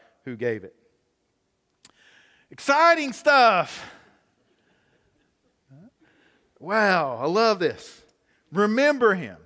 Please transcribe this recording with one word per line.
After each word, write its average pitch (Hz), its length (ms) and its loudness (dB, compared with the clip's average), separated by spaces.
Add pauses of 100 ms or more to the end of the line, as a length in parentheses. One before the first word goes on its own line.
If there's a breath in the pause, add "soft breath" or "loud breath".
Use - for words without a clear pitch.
(260 soft breath)
who 127 100 -12
gave 110 300 -6
it." - 100 -20 (1800 soft breath)
Exciting 302 600 2
stuff. 233 760 2 (2750 loud breath)
Wow, 180 600 0
I 139 60 -2
love 214 320 0
this. - 420 -6 (500)
Remember 226 640 0
him. 113 300 -12